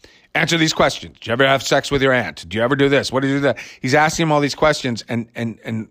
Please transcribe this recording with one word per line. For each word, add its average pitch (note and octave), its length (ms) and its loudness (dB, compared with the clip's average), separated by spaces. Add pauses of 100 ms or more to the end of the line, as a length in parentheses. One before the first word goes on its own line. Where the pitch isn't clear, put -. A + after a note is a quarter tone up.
(340)
Answer E3 240 0
these D#3 160 2
questions. B2+ 400 -2
Did - 140 -16
you A2+ 40 -2
ever C3 140 2
have C3+ 160 2
sex - 280 0
with C#3 120 0
your C3+ 100 4
aunt? A#2 360 -4
Do F#2+ 100 -4
you A2+ 40 2
ever C3 140 2
do C#3 140 4
this? C3 200 2
What C3+ 100 -2
did C3+ 80 0
you C#3 80 0
do C#3 40 -2
that?" C3+ 180 0 (220)
He's C3 140 -2
asking D#3 300 2
him D3+ 80 2
all D3 80 4
these C#3+ 140 0
questions, C#3+ 540 0
and, A#2 260 -4
and, A#2 300 -6
and A2 260 -6